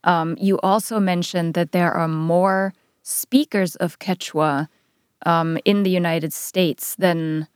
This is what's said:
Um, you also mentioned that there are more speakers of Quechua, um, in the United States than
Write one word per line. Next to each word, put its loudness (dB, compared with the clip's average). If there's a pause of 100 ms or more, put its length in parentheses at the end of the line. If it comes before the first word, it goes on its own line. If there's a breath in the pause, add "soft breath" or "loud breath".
Um, 2
you 2
also 0
mentioned 0
that 0
there 2
are 0
more 0 (280)
speakers 0
of -4
Quechua, -2 (580)
um, 0
in 4
the 2
United 0
States -2
than 0